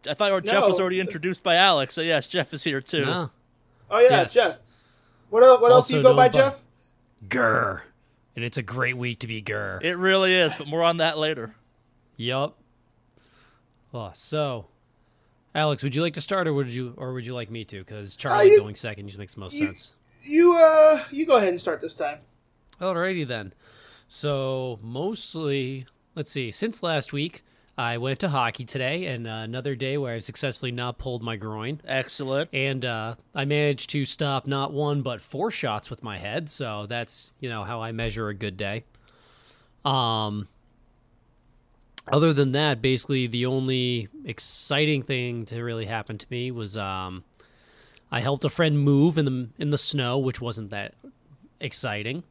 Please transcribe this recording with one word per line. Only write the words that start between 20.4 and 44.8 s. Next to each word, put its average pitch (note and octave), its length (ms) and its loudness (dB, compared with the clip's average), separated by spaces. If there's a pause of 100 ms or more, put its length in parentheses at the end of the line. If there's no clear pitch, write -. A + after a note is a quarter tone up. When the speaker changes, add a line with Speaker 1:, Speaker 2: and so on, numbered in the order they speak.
Speaker 2:
uh, D#4 440 8 (100)
you C#4+ 140 -4
go C#4+ 120 6
ahead G3+ 120 4
and F3 120 -4
start E3 180 -4
this D#3+ 140 -10
time. D3 260 -8 (640)
Speaker 3:
Alrighty F3+ 440 -2
then. A2 280 -8 (560)
So, C3 720 -4
mostly, C#3 1040 -4 (280)
let's D#3 140 -6
see, B2 220 -4
since - 320 -4
last D#3+ 300 -2
week, D3 300 -6 (340)
I A#2 200 -2
went B2+ 220 -4
to F#3+ 100 -2
hockey B2 360 -2
today, C#3 420 -4
and, A#2+ 180 -8
uh, A2+ 60 -8
another A#2 440 -6
day C3 220 -4
where B2+ 160 -4
I've A2+ 100 -8
successfully B2+ 480 -6
not B2 280 -6
pulled B2 240 -6
my A2+ 140 -6
groin. A2 500 -8
Speaker 1:
Excellent. C3+ 680 -4
Speaker 3:
And, C3+ 320 -2
uh, A2+ 300 -6 (180)
I C#3 120 -4
managed D3 460 0
to D3 140 -2
stop C#3 420 -4
not C#3 260 -4
one, C#3+ 280 0
but A#2+ 200 -6
four F3+ 280 -6
shots G#2+ 400 -6
with - 140 -14
my G#2 160 -10
head, B2 300 -8
so G#2+ 380 -8
that's, A#2 520 -10
you C3 100 -10
know, A2 140 -8
how A2+ 180 -8
I A2+ 120 -8
measure A2+ 360 -4
a G#2 60 -6
good G2 220 -8
day. G#2 260 -6 (1000)
Um, A2 600 -2 (1600)
other D3+ 220 4
than C#3 200 2
that, C#3+ 280 0
basically C3 460 0
the A#2+ 180 -2
only B2+ 600 -2 (160)
exciting C#3+ 800 -2